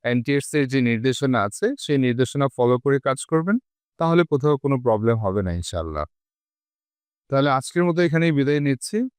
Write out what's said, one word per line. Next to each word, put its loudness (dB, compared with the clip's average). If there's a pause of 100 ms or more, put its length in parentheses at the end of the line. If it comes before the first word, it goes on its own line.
এনটিএস -2
এর 2
যে 0
নির্দেশনা 0
আছে, -4 (140)
সেই -2
নির্দেশনা 0
ফলো 2
করে 0
কাজ -2
করবেন, 0 (420)
তাহলে 2
কোথাও 0
কোনো 0
প্রবলেম 2
হবে -2
না -2
ইনশাআল্লাহ। -6 (1200)
তাহলে 2
আজকের 0
মতো 0
এখানেই 2
বিদায় 0
নিচ্ছি। -2 (220)